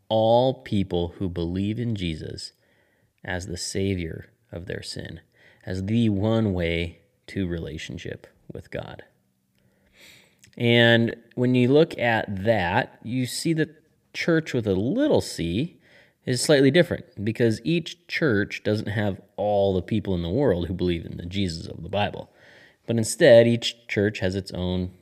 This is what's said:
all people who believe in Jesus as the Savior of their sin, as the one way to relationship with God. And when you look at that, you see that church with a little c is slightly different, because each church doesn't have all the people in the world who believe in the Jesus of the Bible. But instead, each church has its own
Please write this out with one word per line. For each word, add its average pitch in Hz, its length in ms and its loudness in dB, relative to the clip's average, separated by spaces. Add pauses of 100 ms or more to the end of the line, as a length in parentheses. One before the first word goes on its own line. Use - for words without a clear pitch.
all 117 460 4
people 92 640 -2
who 95 120 -4
believe 90 500 -4
in 117 160 -4
Jesus 80 560 -8 (680)
as 92 260 -8
the 87 100 -8
Savior 95 720 -6 (180)
of 87 160 -12
their - 160 -10
sin, - 380 -12 (460)
as 95 180 -6
the 113 240 2
one 107 460 2
way 85 460 -2 (280)
to 98 180 -4
relationship - 800 -10 (240)
with - 220 -16
God. - 320 -12 (1500)
And 117 600 6 (180)
when 127 180 2
you 123 140 4
look 151 300 4
at 107 480 -2
that, 104 580 0
you 127 220 -4
see - 280 -4
that 156 220 -2 (380)
church 160 400 0
with 117 120 -2
a 101 80 2
little 151 460 2
c 90 600 -4 (440)
is 123 160 -2
slightly 139 300 6
different, 143 540 0
because 110 400 2
each 165 420 -4
church 104 560 -2
doesn't 107 240 -2
have 104 320 -2 (160)
all 101 380 2
the 92 80 0
people 98 340 -2
in 87 60 -2
the 85 80 -4
world 92 380 0
who 95 60 -6
believe 87 320 -2
in - 120 -12
the 87 80 -12
Jesus 87 420 -6
of - 160 -14
the 87 60 -12
Bible. 98 420 -4 (560)
But 117 80 -2
instead, 117 520 8
each - 420 -2
church 104 300 0
has 92 140 -2
its 95 180 -6
own 90 400 -2 (100)